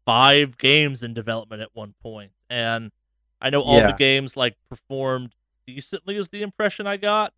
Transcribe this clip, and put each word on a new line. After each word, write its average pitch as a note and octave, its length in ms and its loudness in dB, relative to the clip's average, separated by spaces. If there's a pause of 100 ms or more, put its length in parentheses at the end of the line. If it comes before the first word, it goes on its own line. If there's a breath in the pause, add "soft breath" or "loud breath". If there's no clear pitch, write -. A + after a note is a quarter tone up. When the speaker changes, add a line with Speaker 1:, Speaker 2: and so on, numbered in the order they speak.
Speaker 1:
five C3+ 540 4
games C#3 440 2
in A#2 120 -12
development A2 480 -8
at A2 100 -14
one G#2+ 300 -14
point. G#2+ 300 -16 (180)
And A2+ 400 -4 (500)
I C3+ 100 -2
know C#3+ 120 2
all C#3 140 6
the G#2+ 120 6
Speaker 2:
Yeah. G2 80 -2
Speaker 1:
games, C3+ 400 0
like, B2 200 -2 (120)
performed C3 640 -6 (320)
decently C#3 500 -12
is G3 140 -8
the G#3 120 -10
impression G3+ 440 -4
I G3+ 100 -4
got, G#3 420 -2